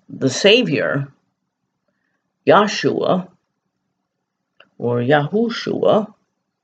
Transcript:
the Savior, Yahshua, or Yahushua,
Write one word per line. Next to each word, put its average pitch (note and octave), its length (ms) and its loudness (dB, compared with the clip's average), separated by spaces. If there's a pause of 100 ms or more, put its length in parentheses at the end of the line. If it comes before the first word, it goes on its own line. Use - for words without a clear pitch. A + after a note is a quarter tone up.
the C3+ 220 -4
Savior, D3 760 0 (1400)
Yahshua, F3 840 2 (1500)
or A#2+ 180 -2
Yahushua, D3+ 1160 -2 (520)